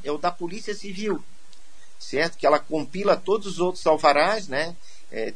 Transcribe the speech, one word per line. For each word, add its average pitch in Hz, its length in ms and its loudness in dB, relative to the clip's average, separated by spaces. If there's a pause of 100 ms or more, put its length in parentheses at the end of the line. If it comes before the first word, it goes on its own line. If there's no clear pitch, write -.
é 139 80 -2
o 151 60 0
da 175 140 0
Polícia 190 420 -4
Civil, 196 500 -4 (760)
certo? 156 380 -2
Que - 80 2
ela 147 140 8
compila 165 580 0
todos 202 300 0
os 165 120 -4
outros 180 280 0
alvarás, 160 600 4
né? 160 280 -2 (340)
É, 110 260 -4